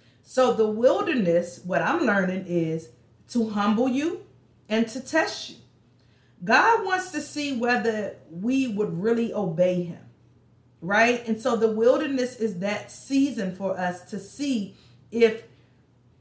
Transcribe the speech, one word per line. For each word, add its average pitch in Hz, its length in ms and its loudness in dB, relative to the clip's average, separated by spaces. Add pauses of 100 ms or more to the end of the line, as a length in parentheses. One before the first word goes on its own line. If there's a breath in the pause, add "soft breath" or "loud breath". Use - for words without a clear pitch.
(220 soft breath)
So 254 300 2
the 214 140 2
wilderness, 233 1000 2
what 175 160 0
I'm 277 240 0
learning, 190 420 0
is 165 440 -2 (380)
to 220 220 0
humble 208 380 2
you 302 380 -2 (420)
and 226 200 2
to 262 120 -8
test - 480 -2
you. - 80 -18 (880 soft breath)
God 381 400 4
wants 370 280 -2
to 302 100 -6
see 285 340 -4
whether 220 600 0 (140)
we 247 380 -2
would 190 320 -2
really 233 320 0
obey 180 520 0
him, - 200 -12 (800)
right? 226 440 2
And 220 140 -2
so 233 160 0
the 214 160 2
wilderness 254 640 2
is 208 220 -4
that 202 340 -6
season 240 640 -2
for 190 220 -4
us 180 320 -4
to 208 80 -8
see 233 580 -4 (340 soft breath)
if 226 340 2 (760 soft breath)